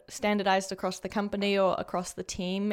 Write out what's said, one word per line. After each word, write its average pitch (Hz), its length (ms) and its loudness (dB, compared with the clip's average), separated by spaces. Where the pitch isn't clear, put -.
standardized 196 640 2
across 185 280 -4
the 185 100 -6
company 202 480 0
or 190 200 4
across - 360 -4
the 185 100 -8
team 196 480 -2